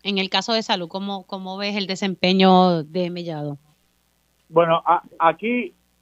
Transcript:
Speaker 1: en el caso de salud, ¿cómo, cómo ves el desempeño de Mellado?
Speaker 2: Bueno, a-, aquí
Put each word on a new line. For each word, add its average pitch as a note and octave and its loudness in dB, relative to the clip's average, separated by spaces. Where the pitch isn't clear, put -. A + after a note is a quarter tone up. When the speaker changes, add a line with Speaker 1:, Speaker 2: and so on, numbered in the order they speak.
Speaker 1:
en G3 -4
el F#3+ -4
caso F#3+ -2
de A3+ -2
salud, F3+ -4
¿cómo, G3 -8
cómo F#3+ -10
ves G3+ -6
el G3 -6
desempeño F#3 4
de E3+ -4
Mellado? D#3 -8
Speaker 2:
Bueno, E3 2
a-, E3 2
aquí G#3 0